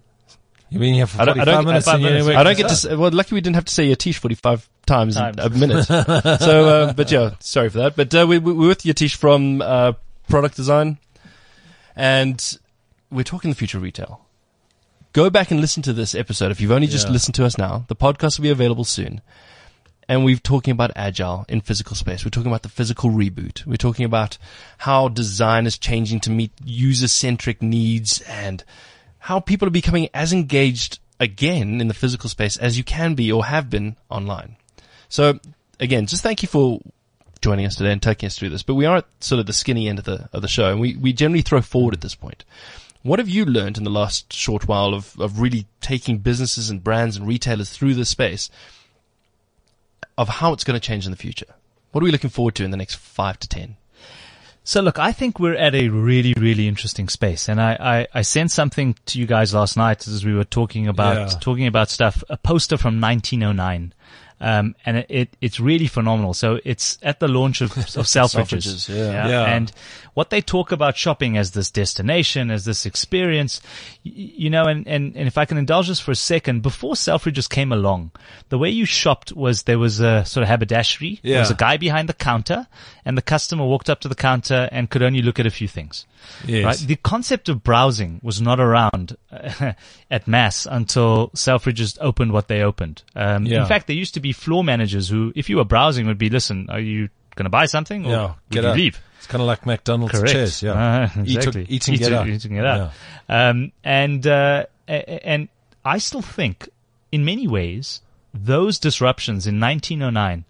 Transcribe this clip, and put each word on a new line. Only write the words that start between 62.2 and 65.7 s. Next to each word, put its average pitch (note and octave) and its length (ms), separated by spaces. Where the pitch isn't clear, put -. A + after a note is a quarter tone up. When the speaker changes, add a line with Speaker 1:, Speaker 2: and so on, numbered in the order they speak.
Speaker 3:
a D3 80
poster D#3+ 400
from A2+ 240
nineteen A2+ 420
oh G#2 100
nine. F2+ 420
Um, A2 320
and A#2 100
it, A#2+ 140
it, B2+ 320
it's A#2 180
really D#3 260